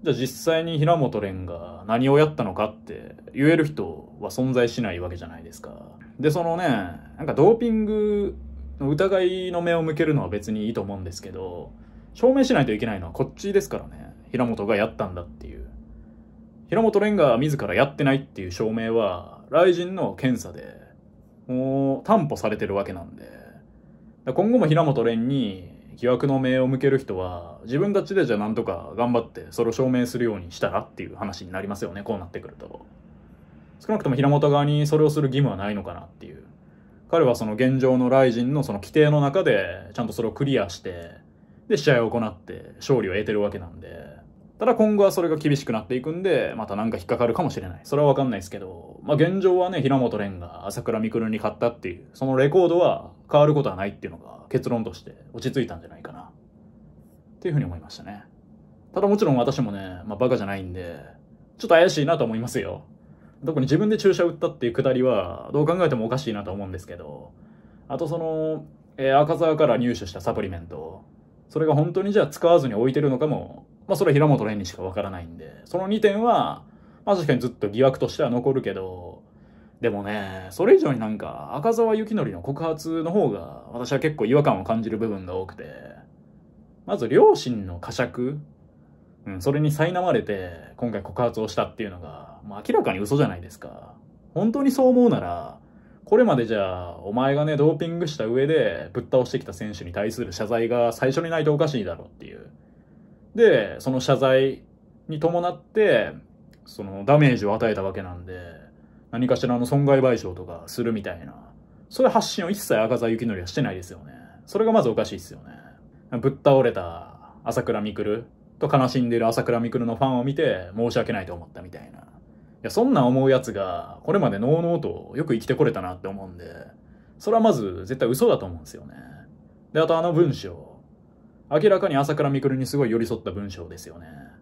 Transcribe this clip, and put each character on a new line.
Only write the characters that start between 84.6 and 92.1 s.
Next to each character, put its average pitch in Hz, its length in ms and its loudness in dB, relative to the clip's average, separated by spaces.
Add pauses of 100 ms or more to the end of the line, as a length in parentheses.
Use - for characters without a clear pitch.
を 98 40 -8
感 113 180 -2
じ 110 60 -4
る 110 80 -4
部 113 120 -2
分 95 180 -6
が 90 100 -8
多 95 100 -6
く - 80 -18
て、 - 120 -16 (1200)
ま - 100 -2
ず 113 120 -4
両 311 260 8
親 117 320 -4
の 87 120 -10
呵 - 140 -12
責、 123 460 -4 (880)
う 104 40 -12
ん、 95 120 -10
そ 139 100 2
れ 151 80 2
に 151 100 2
苛 160 300 0
ま 180 140 2
れ 110 80 2
て、 95 300 -6 (240)
今 120 140 -4
回 101 120 -6
告 - 180 -10
発 117 200 -2
を 110 80 -4
し - 60 -10
た 110 100 0
っ 95 100 -12
て - 80 -10
い 107 60 -8
う - 20 -10
の 90 100 -16
が、 - 460 -18